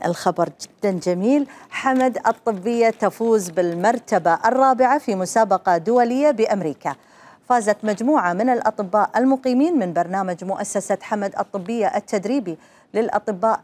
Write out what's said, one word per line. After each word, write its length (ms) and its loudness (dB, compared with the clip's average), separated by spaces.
الخبر 440 0
جدًا 380 -4
جميل: 480 0
حمد 480 0
الطبية 600 0
تفوز 600 0
بالمرتبة 840 0
الرابعة 640 4
في 180 -2
مسابقة 640 2
دولية 540 2
بأمريكا. 640 -2
فازت 340 2
مجموعة 500 0
من 160 0
الأطباء 640 0
المقيمين 640 2
من 140 -2
برنامج 500 -4
مؤسسة 580 -4
حمد 380 -6
الطبية 560 -4
التدريبي 640 -4
للأطباء 720 -2